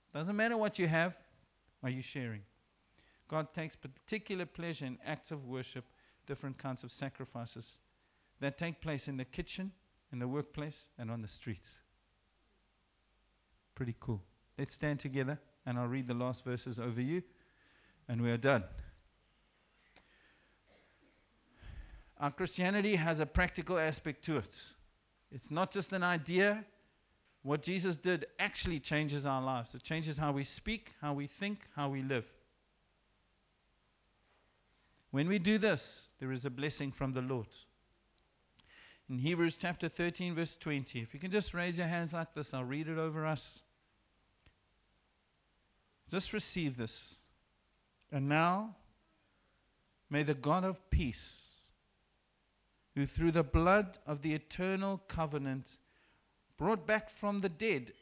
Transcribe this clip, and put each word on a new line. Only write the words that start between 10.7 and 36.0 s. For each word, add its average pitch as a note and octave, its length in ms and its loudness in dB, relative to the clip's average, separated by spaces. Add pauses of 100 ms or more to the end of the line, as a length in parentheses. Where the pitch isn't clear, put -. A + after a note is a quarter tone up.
and A2+ 120 -4
on A#2 120 -4
the G#2 60 -6
streets. - 520 -8 (2000)
Pretty A#2+ 240 -2
cool. G#2+ 240 -4 (320)
Let's C#3 180 -6
stand D3 240 0
together, C3+ 400 -2 (260)
and A#2+ 140 -2
I'll B2 80 0
read B2 220 -2
the B2 60 0
last B2 300 -2
verses B2 360 -4
over A#2+ 200 -2
you, D#3+ 220 0 (840)
and A#2 120 0
we A#2+ 100 4
are A#2 80 4
done. B2 260 6 (3500)
Our C#3+ 120 0
Christianity G3 640 2
has D#3+ 240 4
a D3+ 60 2
practical F3 520 2
aspect D#3 460 0
to D#3 140 2
it. - 340 -8 (580)
It's - 200 -12
not F3 200 0
just G3 220 -4
an F#3 100 0
idea. F3+ 640 4 (760)
What D3 200 2
Jesus F3+ 340 0
did F3+ 300 2 (140)
actually F3+ 400 0
changes D3 440 0
our C3+ 160 2
lives. C3 340 -2
It B2 100 -14
changes D#3 340 -2
how D3+ 140 2
we C#3 100 0
speak, - 580 -6
how D3 120 -2
we C#3+ 160 -2
think, G3+ 480 -6
how C#3+ 140 0
we C3+ 120 -2
live. C3 240 0 (2750)
When C#3+ 160 2
we G3+ 100 4
do G#3 200 6
this, - 600 2